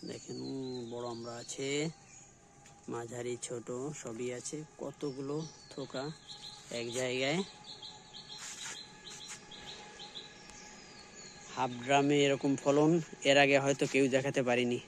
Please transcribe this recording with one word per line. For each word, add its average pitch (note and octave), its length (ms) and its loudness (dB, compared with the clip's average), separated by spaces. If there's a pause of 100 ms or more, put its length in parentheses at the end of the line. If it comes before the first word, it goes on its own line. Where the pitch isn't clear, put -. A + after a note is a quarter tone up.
(100)
দেখেন, A#2+ 260 -10 (120)
উম, C3 320 -6 (120)
বড় A#2+ 220 -6
আমরা A#2 180 -8 (100)
আছে, C3+ 260 -6 (1200)
মাঝারি, A#2+ 420 -6 (120)
ছোট A#2 220 -8 (340)
সবই B2 260 -6 (100)
আছে। D3 200 -8 (240)
কতগুলো C#3 540 -6 (380)
থোকা C3+ 300 -6 (720)
এক A#2 80 -4 (120)
জায়গায়। C3 420 2 (4000)
হাফ B2+ 180 0 (120)
ড্রামে C#3+ 320 6 (100)
এরকম C#3 260 4 (100)
ফলন D3 280 6 (400)
এর C#3 140 10
আগে C#3 200 6
হয়তো C#3 280 4
কেউ C#3 120 6 (120)
দেখাতে C3+ 320 2
পারিনি। B2 400 2